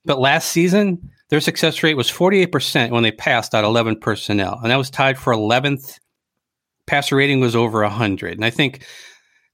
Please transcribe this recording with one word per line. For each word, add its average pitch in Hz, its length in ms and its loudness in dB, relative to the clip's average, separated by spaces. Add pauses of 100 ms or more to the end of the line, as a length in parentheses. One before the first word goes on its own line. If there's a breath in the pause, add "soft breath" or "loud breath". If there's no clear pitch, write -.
But 143 140 0
last 143 300 2
season, 180 640 0 (180 loud breath)
their 151 120 2
success 160 420 -2
rate 156 140 2
was 123 120 -2
forty-eight 185 440 2
percent 123 400 0
when 117 100 2
they 110 80 2
passed 120 440 -2
out 107 100 2
eleven 113 340 0
personnel, 101 640 -2
and 113 80 -2
that 131 60 2
was 135 140 -4
tied 135 280 0
for 131 140 0
eleventh. 127 680 -2 (880)
Passer 143 300 0
rating 139 240 2
was 120 160 2
over 113 260 2
a 104 80 0
hundred. 98 440 -4
And 104 100 -6
I 117 60 0
think 131 360 -4 (680 loud breath)